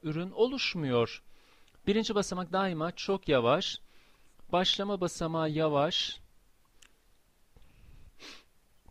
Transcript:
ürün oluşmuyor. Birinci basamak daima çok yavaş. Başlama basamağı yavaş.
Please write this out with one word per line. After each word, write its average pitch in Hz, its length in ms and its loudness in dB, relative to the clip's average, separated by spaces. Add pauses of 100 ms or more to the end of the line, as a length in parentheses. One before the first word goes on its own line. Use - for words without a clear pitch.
ürün 165 280 -4
oluşmuyor. 165 920 0 (640)
Birinci 214 280 0
basamak 185 380 -4
daima 180 400 0
çok - 360 -4
yavaş. 131 520 2 (720)
Başlama 185 480 0
basamağı 165 500 -2
yavaş. 151 680 0 (2750)